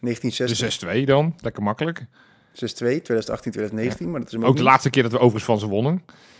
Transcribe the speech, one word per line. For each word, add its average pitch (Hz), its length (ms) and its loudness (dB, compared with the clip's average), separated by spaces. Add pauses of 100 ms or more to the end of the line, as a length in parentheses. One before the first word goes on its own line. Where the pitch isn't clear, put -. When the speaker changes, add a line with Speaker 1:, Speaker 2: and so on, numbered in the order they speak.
Speaker 1:
Negentien 120 300 -4
zestig. 117 260 -2
Speaker 2:
de 131 80 -2
zes 107 120 -4
twee 107 280 -2
dan. 147 360 2
Lekker 110 220 -8
makkelijk. 151 420 -4 (460)
Speaker 1:
Zes - 220 -8
twee, 120 220 0
tweeduizend 113 400 -2
achttien, 113 160 -6
tweeduizend 107 320 -6
negentien, 127 220 -4
Speaker 2:
Ja. 175 60 -6
Speaker 1:
maar 156 100 -6
dat - 80 -14
is 113 60 -10
hem 113 80 -2
Speaker 2:
Ook 120 60 6
Speaker 1:
ook 131 60 6
Speaker 2:
de 151 60 0
Speaker 1:
niet. 131 100 6
Speaker 2:
laatste 135 180 4
keer 127 140 2
dat 113 80 0
we 123 60 -2
overigens 117 280 4
van 110 140 2
ze 104 80 -4
wonnen. 123 360 0 (360)